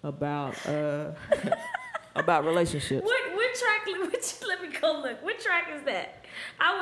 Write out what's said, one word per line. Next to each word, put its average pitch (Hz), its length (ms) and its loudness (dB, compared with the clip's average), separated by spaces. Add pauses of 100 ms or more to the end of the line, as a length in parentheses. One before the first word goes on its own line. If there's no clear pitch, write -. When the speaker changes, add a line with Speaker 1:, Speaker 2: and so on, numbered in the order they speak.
Speaker 1:
about, 143 520 -4 (120)
uh, 151 460 -2 (500)
<laughs> - 520 -10
about 160 300 4
relationships. 165 640 2
Speaker 2:
What, 480 280 2
what 480 200 2
track? 440 320 2
<laughs> 370 260 -2
Which, - 220 -2 (120)
let 359 140 0
me 359 80 -8 (100)
go 302 220 2
look. 247 240 -6
What 453 160 -2
track 339 340 0
is 294 100 -8
that? - 420 -4 (340)
I 359 220 6